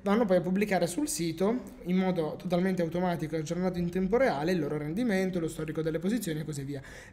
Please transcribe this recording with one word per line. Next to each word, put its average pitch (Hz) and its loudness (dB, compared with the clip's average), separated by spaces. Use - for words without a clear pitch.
vanno 214 4
poi 185 6
a 175 2
pubblicare 190 2
sul 294 -2
sito 185 -2
in 180 0
modo 180 2
totalmente 180 0
automatico 165 -2
e 160 -2
aggiornato 175 -2
in 175 0
tempo 190 2
reale 180 2
il 170 2
loro 147 -2
rendimento, 185 0
lo 160 0
storico 160 -4
delle 160 0
posizioni 175 -2
e - -6
così 147 -6
via. 139 -6